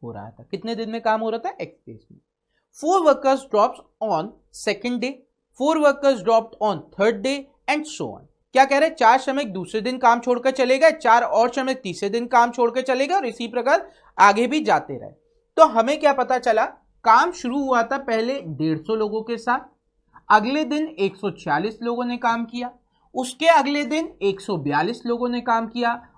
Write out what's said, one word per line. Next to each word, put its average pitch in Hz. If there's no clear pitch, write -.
हो 117
रहा 107
था। -
कितने 214
दिन 214
में 226
काम 220
हो 226
रहा 233
था, -
एक्स -
डेज 110
में। -
"Four 349
workers 269
drops -
on 180
second 240
day, 254
four 320
workers 277
dropped 226
on 208
third 196
day 269
and 294
so 156
on।" -
क्या 262
कह 277
रहे 311
हैं, 320
चार 247
श्रमिक 262
दूसरे 196
दिन 254
काम 240
छोड़कर 247
चले 262
गए, 311
चार 240
और 226
श्रमिक 262
तीसरे 190
दिन 233
काम 240
छोड़कर 240
चले 262
गए 349
और 381
इसी 233
प्रकार 247
आगे 208
भी 285
जाते 170
रहे। 107
तो -
हमें 240
क्या 285
पता 254
चला, 240
काम 254
शुरू 269
हुआ 254
था 277
पहले 247
डेढ़ 156
सौ 214
लोगों 214
के 233
साथ, 247
अगले 240
दिन 302
एक 196
सौ 202
छियालीस 170
लोगों 240
ने 240
काम 233
किया, 240
उसके 254
अगले 294
दिन 311
एक 196
सौ 202
बयालीस 156
लोगों 240
ने 240
काम 233
किया, 240